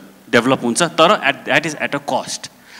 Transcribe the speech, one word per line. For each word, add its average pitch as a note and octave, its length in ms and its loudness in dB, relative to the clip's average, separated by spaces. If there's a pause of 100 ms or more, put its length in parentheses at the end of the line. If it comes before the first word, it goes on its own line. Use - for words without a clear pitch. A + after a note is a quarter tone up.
(300)
डेभलप A#2+ 340 2
हुन्छ, A#2+ 180 -2
तर E3 460 4
at, C#3 80 0 (120)
that D3+ 260 0
is - 80 -12
at C3 180 -4
a - 0 - (120)
cost। - 380 -8 (300)